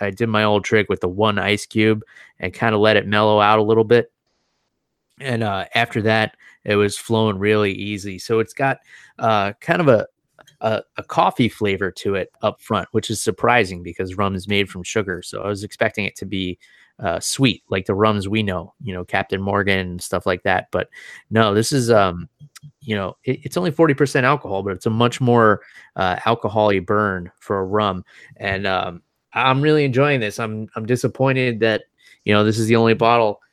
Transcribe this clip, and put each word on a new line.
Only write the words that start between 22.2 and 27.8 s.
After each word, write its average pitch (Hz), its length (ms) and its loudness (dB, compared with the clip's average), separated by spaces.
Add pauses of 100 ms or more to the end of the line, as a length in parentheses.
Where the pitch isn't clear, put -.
you 110 140 -6
know, 95 300 -6
it, 127 180 -4
it's - 140 -6
only 180 140 -2
forty 160 220 0
percent 135 320 0
alcohol, 101 380 -2
but 98 100 -4
it's - 120 -8
a 117 40 0
much 117 300 0
more, 117 420 4 (360)
uh, 92 280 -2
alcohol-y 107 540 0
burn 95 600 -2
for 101 200 -4
a 95 60 -4
rum. 98 400 -2 (320)